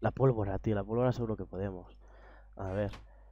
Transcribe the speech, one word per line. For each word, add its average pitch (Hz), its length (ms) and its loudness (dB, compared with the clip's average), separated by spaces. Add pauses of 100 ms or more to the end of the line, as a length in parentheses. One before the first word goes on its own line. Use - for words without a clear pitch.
La 107 120 2
pólvora, 107 460 2
tío. 110 160 2
La 98 100 0
pólvora 120 280 2
seguro 113 240 -2
que 92 80 -6
podemos. 92 520 -6 (600)
A 95 140 -6
ver. 101 220 0 (400)